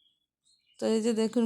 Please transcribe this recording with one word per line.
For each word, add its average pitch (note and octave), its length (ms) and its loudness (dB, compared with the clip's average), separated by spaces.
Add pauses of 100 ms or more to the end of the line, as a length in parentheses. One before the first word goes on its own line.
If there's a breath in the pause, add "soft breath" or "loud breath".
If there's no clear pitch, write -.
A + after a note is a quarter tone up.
(800)
তো A3+ 60 -4
এই A3 160 0
যে A#3 100 0
দেখুন A3+ 340 0